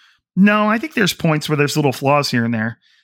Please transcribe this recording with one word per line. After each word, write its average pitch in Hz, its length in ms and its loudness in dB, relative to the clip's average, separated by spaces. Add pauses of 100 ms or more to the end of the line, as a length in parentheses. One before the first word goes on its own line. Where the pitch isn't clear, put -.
(360)
No, 208 340 4
I 220 80 0
think 302 160 -10
there's 190 200 0
points 156 360 -2
where 151 80 0
there's 143 200 0
little 147 160 2
flaws 143 360 0
here 120 140 0
and 117 100 -2
there, 113 260 -4 (240)